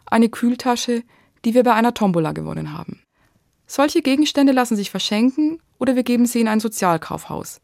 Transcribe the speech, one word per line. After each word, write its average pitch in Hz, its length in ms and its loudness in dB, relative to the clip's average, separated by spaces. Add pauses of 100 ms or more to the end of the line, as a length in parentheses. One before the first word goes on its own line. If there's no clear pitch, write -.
eine 226 220 2
Kühltasche, 240 720 -2 (420)
die 233 100 0
wir 247 100 6
bei 247 80 4
einer 233 220 2
Tombola 170 360 0
gewonnen 156 420 -8
haben. - 300 -12 (640)
Solche 294 360 0
Gegenstände 277 500 2
lassen 247 220 0
sich 202 160 -4
verschenken 262 720 0 (180)
oder 254 160 0
wir 247 80 0
geben 240 240 2
sie 233 140 0
in 226 80 2
ein 214 100 2
Sozialkaufhaus, 170 1040 -4